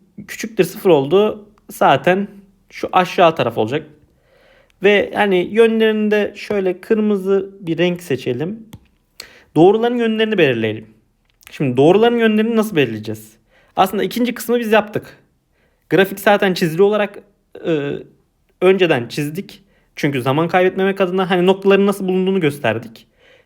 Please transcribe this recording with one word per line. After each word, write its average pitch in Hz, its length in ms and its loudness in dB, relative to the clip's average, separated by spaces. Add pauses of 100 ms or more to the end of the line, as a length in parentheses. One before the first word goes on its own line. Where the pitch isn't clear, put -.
(280)
küçüktür - 360 -4
sıfır - 260 -4
oldu. 180 600 2 (200)
Zaten 180 580 0 (420)
şu - 220 -10
aşağı 175 440 2
taraf 117 220 -4
olacak. 120 300 -4 (960)
Ve 202 320 2
hani 190 360 0
yönlerinde 214 840 0
şöyle 185 460 -4
kırmızı 196 680 0 (100)
bir 165 180 -6
renk 175 240 -2
seçelim. 143 680 -6 (880)
Doğruların 220 400 4
yönlerini 220 420 0
belirleyelim. 113 500 0 (640)
Şimdi 127 260 -4
doğruların 202 400 4
yönlerini 220 380 0
nasıl 214 200 -2
belirleyeceğiz? 110 640 -4 (380)
Aslında 190 280 0
ikinci 233 300 -4
kısmı 240 260 -4
biz 220 120 -4
yaptık. 214 460 0 (720)
Grafik 190 300 0
zaten 202 340 2
çizili 165 280 -2
olarak, 202 420 -2 (420)
e, 143 280 -4 (680)
önceden 175 460 2
çizdik. 151 560 -10 (320)
Çünkü 139 260 -4
zaman 139 260 0
kaybetmemek 185 540 0
adına 185 280 -2
hani 180 160 0
noktaların 196 400 2
nasıl 196 220 -2
bulunduğunu 185 320 0
gösterdik. 135 680 -4 (380)